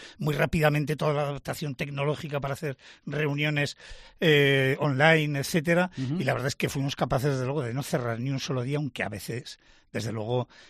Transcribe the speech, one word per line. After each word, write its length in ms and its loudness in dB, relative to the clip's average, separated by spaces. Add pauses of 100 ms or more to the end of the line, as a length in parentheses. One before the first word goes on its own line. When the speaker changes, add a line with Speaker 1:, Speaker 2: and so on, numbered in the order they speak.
(180)
Speaker 1:
muy 160 0
rápidamente 640 2
toda 160 0
la 100 0
adaptación 540 -6
tecnológica 640 -4
para 140 -4
hacer 240 -6 (280)
reuniones, 680 0 (420)
eh, 640 6
online, 580 4
etcétera. 580 2
Speaker 2:
Ujú. 240 -2
Speaker 1:
Y 40 -2
la 80 2
verdad 160 0
es 80 -4
que 120 -2
fuimos 280 -4
capaces, 360 0
desde 120 -2
luego, 180 -2
de 120 -4
no 100 -4
cerrar 340 -2
ni 120 -4
un 100 -2
solo 220 -2
día, 160 -2
aunque 240 -4
a 60 -4
veces, 500 -10 (340)
desde 200 -4
luego, 360 -2 (220)